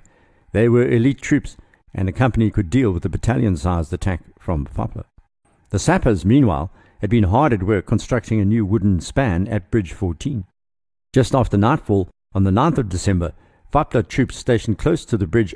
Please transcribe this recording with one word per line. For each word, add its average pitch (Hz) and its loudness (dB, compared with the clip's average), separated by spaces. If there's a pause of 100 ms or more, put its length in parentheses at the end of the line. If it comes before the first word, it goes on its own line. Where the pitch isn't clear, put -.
(520)
They 113 2
were 120 4
elite 123 2
troops, - -2 (380)
and 95 -2
the 90 -4
company 113 2
could 92 -2
deal 123 2
with 85 -2
the 92 -2
battalion-sized 90 -2
attack 90 -4 (160)
from 80 -4
Fapla. - -8 (680)
The 101 -2
sappers, 135 2
meanwhile, 101 2 (300)
had 92 -2
been 113 4
hard 123 2
at 95 -2
work 98 0
constructing 110 -2
a 98 0
new 110 2
wooden 95 0
span 98 -2
at 104 -6
Bridge 104 -2
fourteen. 98 -6 (680)
Just - 2
after 120 2
nightfall, 101 2 (240)
on 98 2
the 95 2
ninth 143 2
of 117 -2
December, 87 -2 (400)
Fapla 143 0
troops - -2
stationed 113 -2
close 160 -2
to - -4
the 92 -2
bridge 101 0